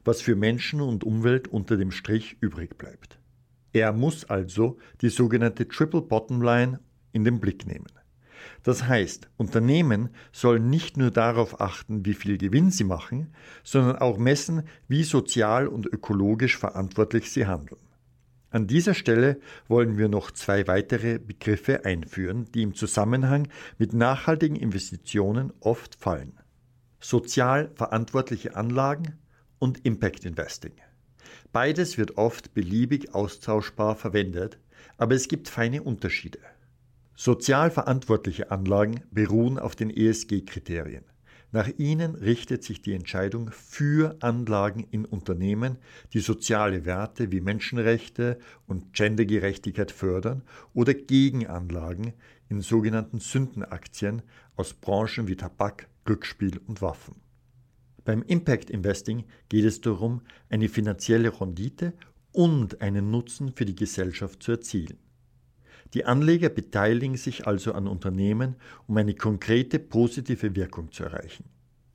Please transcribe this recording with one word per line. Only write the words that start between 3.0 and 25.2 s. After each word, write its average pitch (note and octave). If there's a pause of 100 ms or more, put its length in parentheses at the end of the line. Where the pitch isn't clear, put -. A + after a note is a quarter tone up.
Er A2
muss C#3+
also G2+ (220)
die A#2+
sogenannte A#2
Triple D#3
Bottom A#2
Line A#2+ (340)
in A2
den A#2
Blick F#2+
nehmen. - (760)
Das B2
heißt, A2
Unternehmen A#2+ (220)
sollen A#2
nicht D#3+
nur B2+
darauf A#2
achten, G2+
wie G#2
viel F#2+
Gewinn A#2+
sie F3+
machen, A#2+ (300)
sondern B2+
auch A#2+
messen, D3 (240)
wie D3
sozial A#2+
und G#2
ökologisch G#2+
verantwortlich G2+
sie B2
handeln. E2 (720)
An A2
dieser E3+
Stelle B2+ (300)
wollen A#2
wir G#2+
noch G2+
zwei G2+
weitere A2+
Begriffe -
einführen, F#2+
die A#2
im G2+
Zusammenhang C3 (300)
mit A2+
nachhaltigen D3
Investitionen G#2